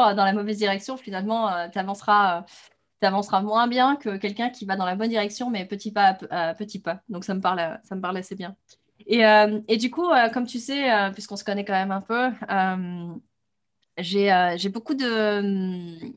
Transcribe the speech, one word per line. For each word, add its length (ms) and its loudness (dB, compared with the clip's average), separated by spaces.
dans 100 2
la 80 4
mauvaise 240 -2
direction, 400 -2
finalement, 540 -2
euh, 160 -4
t'avanceras, 720 2
euh, 20 -8
t'avanceras 400 2
moins 260 2
bien 300 4
que 200 -6
quelqu'un 320 -4
qui 160 -12
va 120 -4
dans 80 -2
la 100 -2
bonne 140 -2
direction, 400 -4
mais 160 -4
petit 260 -10
pas 140 4
à 80 6
p-, 160 -12
à 240 -2
petit 260 -10
pas. 300 -6
Donc, 160 -10
ça 80 -4
me 80 -4
parle, 420 -2
ça 120 -12
me 60 -8
parle 160 -4
assez 180 -10
bien. 200 -12
Et, 180 6
euh, 420 6
et 100 2
du 140 0
coup, 180 0
euh, 200 4
comme 160 -2
tu 140 -8
sais, 340 -2
euh, 180 2
puisqu'on 260 -12
se 60 -14
connaît 220 -4
quand 80 -4
même 180 0
un 100 -2
peu, 280 -2
euh, 640 -2
j'ai, 340 0
euh, 260 4
j'ai 120 -4
beaucoup 240 -6
de, 1200 -2